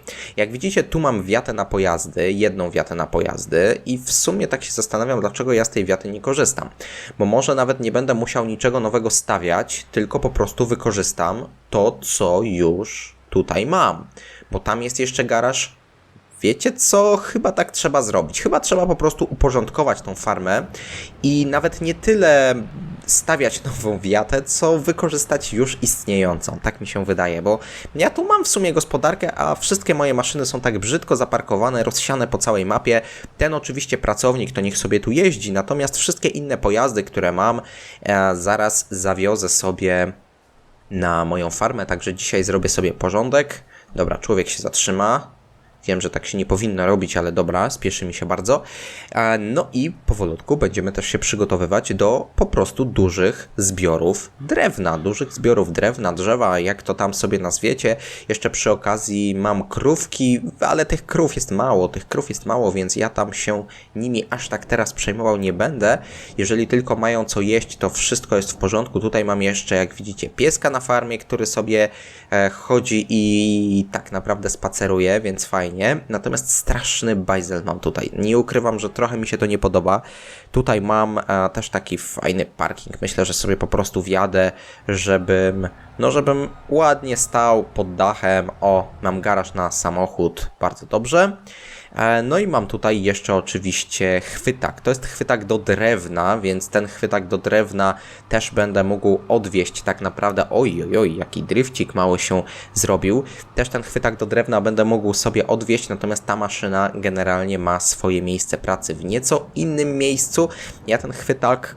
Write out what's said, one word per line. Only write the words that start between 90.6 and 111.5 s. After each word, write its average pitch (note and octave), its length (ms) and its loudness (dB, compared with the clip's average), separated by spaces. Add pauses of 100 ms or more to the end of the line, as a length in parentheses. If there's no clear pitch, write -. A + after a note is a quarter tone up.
Bardzo - 260 -4
dobrze. E3+ 500 2 (580)
E, A#2 280 2
no C#3+ 160 0
i G#3 80 2
mam B2+ 200 0
tutaj G#2+ 360 0
jeszcze G2 320 0
oczywiście F#2 840 0
chwytak. - 600 -4
To B2 100 0
jest C3 160 -2
chwytak A#2+ 380 -4
do G#2+ 140 0
drewna, G2 800 2
więc F#2+ 300 -2
ten G#2 180 0
chwytak G2 420 -4
do F#2+ 100 -2
drewna G2 560 2 (340)
też A2+ 220 -2
będę G2+ 340 2
mógł G2 440 2
odwieźć G2+ 540 0
tak G2 180 -2
naprawdę. F#2+ 500 -2
Oj, F#2+ 320 2
oj, F#2 140 -2
oj, F2 200 2
jaki - 260 -8
drifcik G2 520 -2
mały F2+ 240 2
się F#2 240 0 (320)
zrobił. G2 500 2 (300)
Też B2 140 0
ten A#2+ 140 -4
chwytak A#2 340 -2
do A2 100 -4
drewna A2 340 2
będę G#2+ 240 2
mógł G#2 300 2
sobie A2 320 0
odwieźć, A2+ 420 0
natomiast G#2 380 -4
ta G#2 100 0
maszyna G2 580 -2
generalnie F#2+ 640 0
ma F2+ 220 0
swoje F#2 420 0
miejsce F2+ 360 -2
pracy F#2 360 -4
w D#2+ 100 -10
nieco B2 500 -2
innym D3 440 0
miejscu. C#3 500 0 (380)
Ja A2 120 2
ten C3 140 -8
chwytak, B2+ 640 -2